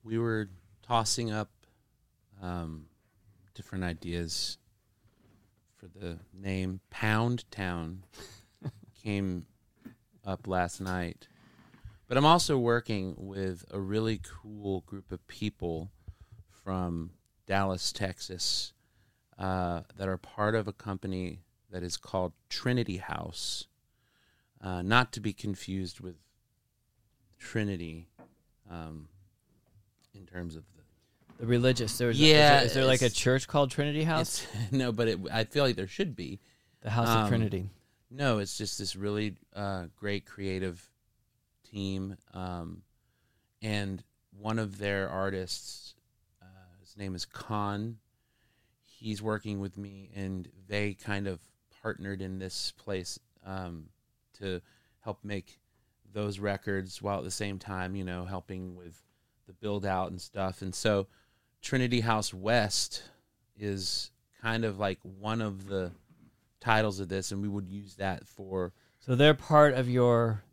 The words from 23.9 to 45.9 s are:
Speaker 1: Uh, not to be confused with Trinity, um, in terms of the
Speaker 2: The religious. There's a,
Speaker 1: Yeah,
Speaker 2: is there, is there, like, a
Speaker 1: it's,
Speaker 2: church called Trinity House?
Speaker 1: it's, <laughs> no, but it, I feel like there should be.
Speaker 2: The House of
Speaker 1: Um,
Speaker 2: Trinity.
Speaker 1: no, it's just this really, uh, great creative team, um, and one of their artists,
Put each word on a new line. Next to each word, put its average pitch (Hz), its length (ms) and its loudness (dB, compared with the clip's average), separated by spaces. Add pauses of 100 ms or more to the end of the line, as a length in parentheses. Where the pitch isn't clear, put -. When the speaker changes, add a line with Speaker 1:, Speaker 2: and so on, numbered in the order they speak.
Speaker 1:
Uh, 92 200 -4
not 117 320 4
to 117 60 -8
be 104 140 -2
confused 95 680 -6
with 90 140 -12 (1200)
Trinity, 85 680 -4 (640)
um, 80 380 -12 (1040)
in 98 120 -20
terms 87 300 -10
of 80 80 -16 (140)
the - 60 -20 (560)
Speaker 2:
The 117 80 -4
religious. 120 500 4
There's 123 240 2
a, - 20 10
Speaker 1:
Yeah, 156 120 12
Speaker 2:
is 151 40 10
there, 143 260 10
is - 100 0
there, 131 100 6
like, 131 160 8
a 127 40 4
Speaker 1:
it's, 117 100 4
Speaker 2:
church 131 320 4
called 143 240 2
Trinity 147 320 0
House? 160 500 0
Speaker 1:
it's, 104 180 -4
<laughs> - 0 -
no, 131 220 2
but 113 160 2
it, 95 100 0 (120)
I 113 140 2
feel 143 200 2
like 123 100 2
there 92 120 -4
should 165 280 -2
be. 90 240 -8 (420)
Speaker 2:
The 107 100 -4
House 117 180 4
of 113 140 8
Speaker 1:
Um, 104 60 2
Speaker 2:
Trinity. 98 400 0 (420)
Speaker 1:
no, 131 260 2
it's 101 200 -4
just 104 200 -6
this 98 180 -6
really, 104 400 -2 (180)
uh, 98 320 -4 (120)
great 101 280 -4
creative 92 600 -4 (840)
team, 95 460 -4 (180)
um, 87 500 -8 (800)
and 101 380 -4 (380)
one 110 200 0
of 101 180 -4
their 101 320 0
artists, 95 880 -6 (460)